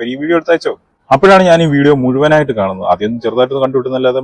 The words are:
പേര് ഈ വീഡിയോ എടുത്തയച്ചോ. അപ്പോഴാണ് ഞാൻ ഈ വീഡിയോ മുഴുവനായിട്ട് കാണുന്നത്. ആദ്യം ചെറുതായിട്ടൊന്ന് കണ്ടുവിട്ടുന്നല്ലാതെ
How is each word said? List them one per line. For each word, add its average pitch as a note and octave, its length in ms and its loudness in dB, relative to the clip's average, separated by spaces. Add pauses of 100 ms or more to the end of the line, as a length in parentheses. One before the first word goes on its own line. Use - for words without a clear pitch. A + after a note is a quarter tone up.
പേര് A#2+ 140 -8
ഈ C3+ 80 -10
വീഡിയോ E3 140 -2
എടുത്തയച്ചോ. E3 180 -2 (560)
അപ്പോഴാണ് F#3+ 380 4
ഞാൻ E3 140 6
ഈ E3 100 2
വീഡിയോ C#3+ 300 4
മുഴുവനായിട്ട് C#3 560 0
കാണുന്നത്. F#2+ 320 -4
ആദ്യം G#2 220 -2 (100)
ചെറുതായിട്ടൊന്ന് B2+ 420 -2
കണ്ടുവിട്ടുന്നല്ലാതെ C3 600 -2